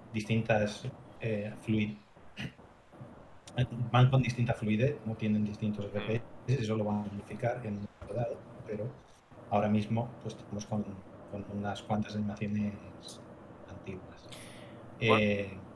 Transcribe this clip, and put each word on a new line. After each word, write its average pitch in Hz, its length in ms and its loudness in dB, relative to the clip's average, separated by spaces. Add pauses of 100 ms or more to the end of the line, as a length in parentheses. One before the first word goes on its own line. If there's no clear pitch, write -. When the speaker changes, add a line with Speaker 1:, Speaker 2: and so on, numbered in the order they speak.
(120)
Speaker 1:
distintas, 110 760 2 (340)
eh, 107 320 -2 (100)
fluid-, 107 340 2 (1900)
van 127 180 10
con 131 140 8
distinta 117 320 2
fluidez, 110 500 4
no 110 100 0
tienen 107 300 4
distintos 104 400 -2
Speaker 2:
Mm. 98 120 -4
Speaker 1:
F 104 100 -2
P - 460 0
S, 131 100 2
eso 110 120 2
lo 107 100 2
van 104 100 2
a 104 60 2
modificar 104 600 -2
en 104 140 -2
un 101 100 -6 (120)
momento - 160 -10
dado, 117 220 -2 (280)
pero 107 260 -4 (600)
ahora 104 180 4
mismo, 107 420 2 (120)
pues, - 120 -6
estamos - 300 -8
con, 104 180 -2 (480)
con 101 200 -6
unas 101 320 -2
cuantas 104 320 0
animaciones 104 580 0 (960)
antiguas. - 580 -10 (720)
Speaker 2:
Bueno. 110 180 8
Speaker 1:
Eh, 101 400 2 (180)